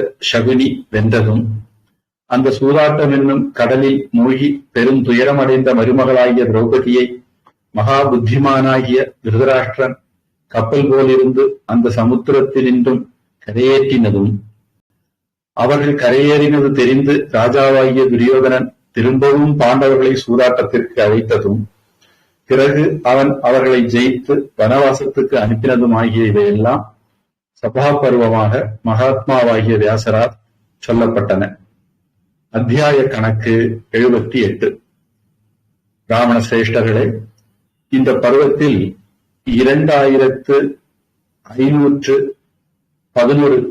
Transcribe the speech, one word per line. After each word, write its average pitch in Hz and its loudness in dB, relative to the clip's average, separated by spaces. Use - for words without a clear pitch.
சகுனி 127 0
வென்றதும், 110 0
அந்த 131 0
சூதாட்டம் 151 0
என்னும் 139 0
கடலில் 135 0
மூழ்கி 131 0
பெரும் 123 0
துயரமடைந்த 131 0
மருமகளாகிய 123 2
திரௌபதியை 120 0
மகா 110 0
புத்திமானாகிய 131 0
திருதராஷ்டிரன் 127 -2
கப்பல் 123 -2
போலிருந்து 131 2
அந்த 117 0
சமுத்திரத்தினின்றும் 127 0
கரையேற்றினதும், 117 0
அவர்கள் 143 0
கரையேறினது 143 2
தெரிந்து 135 2
ராஜாவாகிய 131 2
துரியோதனன் 127 0
திரும்பவும் 139 2
பாண்டவர்களை 131 2
சூதாட்டத்திற்கு 123 -2
அழைத்ததும், 107 0
பிறகு 143 2
அவன் 135 2
அவர்களை 131 2
ஜெயித்து 123 -2
வனவாசத்துக்கு 135 0
அனுப்பினதும் 117 0
ஆகிய 113 0
இவையெல்லாம் 104 0
சபா 127 -2
பருவமாக 117 0
மகாத்மாவாகிய 117 0
வியாசரால் 110 -2
சொல்லப்பட்டன. 110 -2
அத்தியாய 135 0
கணக்கு 113 -4
எழுபத்தி 120 0
எட்டு. 104 -4
ராவண 117 0
சிரேஷ்டர்களே, 110 -2
இந்த 131 2
பருவத்தில் 139 2
இரண்டாயிரத்து 135 2
ஐநூற்று 143 0
பதினொரு 139 2